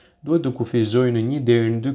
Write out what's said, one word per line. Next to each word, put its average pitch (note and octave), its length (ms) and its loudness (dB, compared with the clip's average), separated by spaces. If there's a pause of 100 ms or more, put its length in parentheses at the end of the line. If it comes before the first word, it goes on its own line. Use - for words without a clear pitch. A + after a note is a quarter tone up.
(240)
duhet D3+ 220 0
të B2+ 100 -2
kufizojnë A#2 720 0
një C#3+ 160 -4
deri A#2 300 2
në A2+ 100 -4
dy C3+ 120 -2